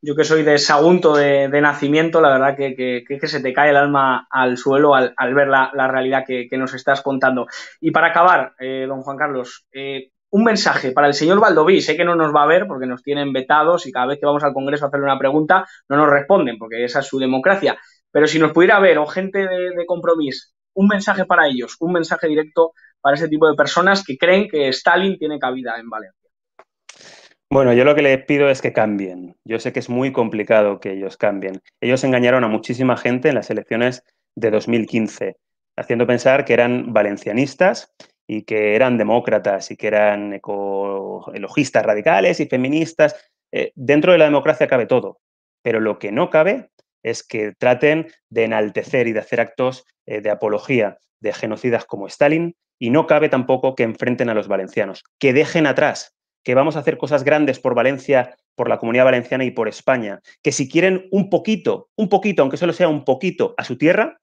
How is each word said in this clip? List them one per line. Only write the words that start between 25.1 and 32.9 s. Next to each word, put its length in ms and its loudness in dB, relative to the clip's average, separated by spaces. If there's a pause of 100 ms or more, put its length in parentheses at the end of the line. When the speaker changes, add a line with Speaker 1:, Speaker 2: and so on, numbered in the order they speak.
Speaker 1:
tiene 220 -6
cabida 400 -6
en 100 -18
Valencia. 400 -16 (1200)
Speaker 2:
Bueno, 240 4
yo 100 6
lo 120 6
que 80 2
les 200 2
pido 260 2
es 120 0
que 100 -4
cambien. 720 -4
Yo 160 -6
sé 140 -8
que 60 -4
es 100 -12
muy 240 -4
complicado 680 0
que 140 -10
ellos 240 -10
cambien. 440 -6 (200)
Ellos 220 -2
engañaron 400 2
a 40 0
muchísima 480 -2